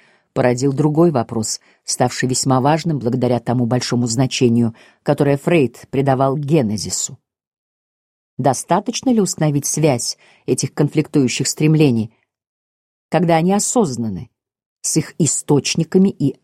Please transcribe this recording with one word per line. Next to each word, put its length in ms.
породил 400
другой 380
вопрос, 500
ставший 460
весьма 320
важным 380
благодаря 400
тому 260
большому 420
значению, 680
которое 360
Фрейд 520
придавал 480
генезису. 800
Достаточно 760
ли 100
установить 440
связь 520
этих 280
конфликтующих 760
стремлений, 680
когда 280
они 160
осознаны, 760
с 160
их 200
источниками 920
и 340